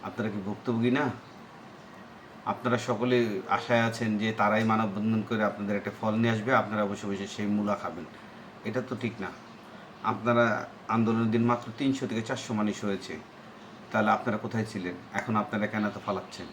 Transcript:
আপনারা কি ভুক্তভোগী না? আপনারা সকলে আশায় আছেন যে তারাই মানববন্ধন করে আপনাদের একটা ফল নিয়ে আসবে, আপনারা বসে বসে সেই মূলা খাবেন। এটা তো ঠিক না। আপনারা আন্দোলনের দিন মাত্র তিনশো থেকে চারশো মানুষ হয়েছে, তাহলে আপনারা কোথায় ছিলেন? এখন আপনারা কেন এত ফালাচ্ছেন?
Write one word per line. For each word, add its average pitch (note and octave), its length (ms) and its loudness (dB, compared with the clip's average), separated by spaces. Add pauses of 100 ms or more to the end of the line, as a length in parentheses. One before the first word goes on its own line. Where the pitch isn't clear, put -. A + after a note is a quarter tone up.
আপনারা G#2 260 -4
কি G#2 160 -6
ভুক্তভোগী A2+ 460 2
না? C#3 180 4 (1400)
আপনারা A#2 320 0
সকলে A#2 720 2
আশায় A#2 320 4
আছেন A2+ 360 2
যে A2 140 0
তারাই G#2+ 320 4
মানববন্ধন A2 680 2
করে G#2+ 140 2
আপনাদের G2+ 320 0
একটা G2+ 160 -2 (100)
ফল A2 140 2
নিয়ে A2+ 180 4
আসবে, A2 200 2
আপনারা G#2+ 320 4
বসে G2+ 220 -4
বসে G2 200 -2
সেই G#2 180 -4
মূলা G2+ 300 2
খাবেন। E2 300 -6 (600)
এটা A2 160 -2
তো A#2+ 140 -6
ঠিক A2+ 240 -2
না। F#2+ 80 -6 (760)
আপনারা A2 640 4 (220)
আন্দোলনের A2+ 440 4
দিন A2+ 120 4
মাত্র A#2+ 340 2
তিনশো C3+ 300 2
থেকে A2 140 -2
চারশো B2 320 -4
মানুষ G#2+ 300 0
হয়েছে, G2 300 -2 (760)
তাহলে G#2+ 200 4
আপনারা G#2+ 260 2
কোথায় A2 280 0
ছিলেন? F2+ 300 -4 (180)
এখন A2 220 0
আপনারা G#2+ 320 2
কেন G#2+ 180 0
এত G#2 200 -2
ফালাচ্ছেন? F#2 480 -4